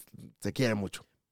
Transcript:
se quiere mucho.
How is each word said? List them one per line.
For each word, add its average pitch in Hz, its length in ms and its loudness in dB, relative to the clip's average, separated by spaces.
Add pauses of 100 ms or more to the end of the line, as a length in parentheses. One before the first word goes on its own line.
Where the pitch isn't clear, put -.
(400)
se 104 120 0
quiere 120 220 4
mucho. 101 320 -2 (260)